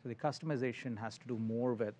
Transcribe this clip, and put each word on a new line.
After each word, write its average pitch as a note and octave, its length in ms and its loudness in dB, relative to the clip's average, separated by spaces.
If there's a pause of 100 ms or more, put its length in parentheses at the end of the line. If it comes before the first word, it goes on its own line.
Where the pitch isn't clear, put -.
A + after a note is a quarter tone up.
So B2+ 80 -6
the A#2 60 -4
customization C3 800 0
has A2 200 -6
to - 100 -18
do B2 100 0
more A2+ 360 2
with G#2+ 260 0